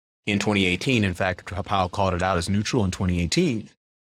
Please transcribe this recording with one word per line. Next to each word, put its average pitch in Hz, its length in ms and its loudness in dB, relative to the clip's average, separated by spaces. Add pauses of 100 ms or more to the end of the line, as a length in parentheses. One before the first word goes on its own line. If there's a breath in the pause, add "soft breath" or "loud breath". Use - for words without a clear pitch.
(240)
in 104 140 2
twenty 101 260 2
eighteen. 104 380 2
In 95 100 2
fact, 92 340 -2
Powell 95 420 -2
called 95 260 0
it 87 80 -2
out 92 160 2
as 87 100 -2
neutral 104 360 0
in 92 80 -2
twenty 90 280 -2
eighteen. 113 480 0 (420)